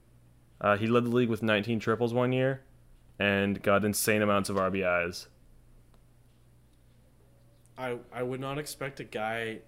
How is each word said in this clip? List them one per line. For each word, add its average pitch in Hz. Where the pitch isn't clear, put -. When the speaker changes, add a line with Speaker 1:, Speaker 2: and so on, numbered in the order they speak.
Speaker 1:
Uh, 101
he 110
led 120
the 120
league 120
with 107
nineteen 110
triples 113
one 123
year 131
and 98
got 101
insane 107
amounts 101
of 101
R 95
B 95
Is. 87
Speaker 2:
I, 127
I 123
would 127
not 135
expect 139
a 123
guy 110